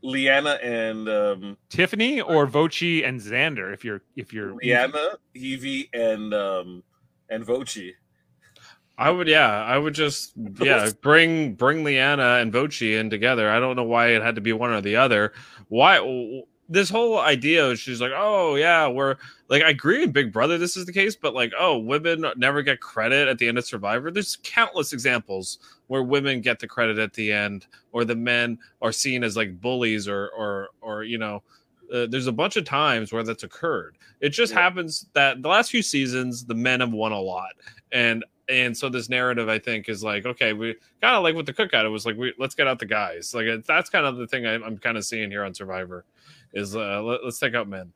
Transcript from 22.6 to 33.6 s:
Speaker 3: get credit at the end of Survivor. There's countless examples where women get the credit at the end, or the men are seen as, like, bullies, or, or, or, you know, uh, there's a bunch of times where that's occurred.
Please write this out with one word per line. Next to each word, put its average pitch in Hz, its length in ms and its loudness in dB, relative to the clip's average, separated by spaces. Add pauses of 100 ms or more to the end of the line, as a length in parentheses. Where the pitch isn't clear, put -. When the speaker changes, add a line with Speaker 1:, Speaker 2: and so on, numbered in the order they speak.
Speaker 3:
get 135 180 0
credit 131 480 2
at 127 120 0
the 120 80 2
end 117 100 0
of 120 80 -2
Survivor. 117 460 -4
There's 196 320 -4
countless 185 500 0
examples 113 640 -2 (300)
where 131 160 -2
women 135 380 0
get 117 180 0
the 113 80 -12
credit 110 320 0
at 107 160 -2
the 107 160 -2
end, 104 340 -2 (260)
or 120 140 0
the 117 100 -2
men 120 440 0 (240)
are 113 80 0
seen 127 320 -2
as, 107 120 -4
like, 98 240 -4
bullies, 110 480 -2
or, 101 300 -4
or, 101 300 -6 (140)
or, 107 220 -10
you 117 140 -8
know, 104 240 -6 (500)
uh, 123 160 -2
there's 127 200 -4
a 127 40 -2
bunch 151 240 -2
of 190 100 0
times 139 460 0
where 113 120 -4
that's 110 180 -6
occurred. 131 560 -8 (240)